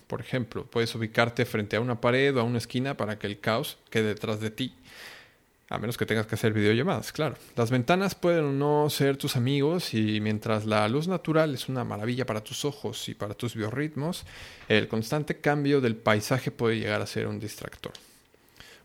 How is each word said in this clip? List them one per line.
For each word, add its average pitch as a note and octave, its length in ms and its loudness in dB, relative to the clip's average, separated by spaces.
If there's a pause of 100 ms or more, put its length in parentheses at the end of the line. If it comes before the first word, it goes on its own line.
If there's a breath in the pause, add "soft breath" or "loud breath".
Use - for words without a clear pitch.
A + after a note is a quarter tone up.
Por A2+ 160 -6
ejemplo, A#2+ 420 -4
puedes A#2 300 0
ubicarte A#2 500 2
frente G#2 320 -2
a G#2+ 60 2
una A#2+ 180 -2
pared C3 340 4
o B2+ 60 2
a A2+ 40 4
una A#2+ 140 0
esquina B2+ 380 -4
para G#2+ 220 -4
que - 80 -6
el G2+ 140 -6
caos A#2 360 -2 (140)
quede A2 140 2
detrás G#2+ 360 -2
de G#2+ 100 -4
ti. B2+ 240 -6 (960 loud breath)
A G2 100 -4
menos A#2 180 -4
que G#2+ 100 -2
tengas A2 200 0
que - 80 -6
hacer A2 180 2
videollamadas, A2+ 600 2
claro. D3 240 -2 (200)
Las A#2 140 2
ventanas F3 440 2
pueden E3+ 300 2
o C#3+ 80 0
no D3 380 4
ser C#3 260 2
tus C#3 200 -2
amigos C#3+ 560 2
y G#2+ 280 2
mientras G#2+ 460 0
la G#2+ 220 4
luz D3+ 200 0
natural D#3+ 460 2
es - 140 -8
una B2+ 160 -2
maravilla A2+ 420 -2
para G#2+ 180 -4
tus - 200 -8
ojos - 440 -6
y - 60 -8
para G2+ 200 -8
tus A#2 200 -6
biorritmos, C3+ 720 -4 (440 loud breath)
el G#2+ 200 4
constante D3 520 -2
cambio D3 400 2
del A#2 160 2
paisaje A2 540 2
puede A2+ 280 0
llegar G#2+ 220 0
a G#2+ 60 -4
ser A2 200 -4
un G#2 140 -4
distractor. - 520 -10 (920 loud breath)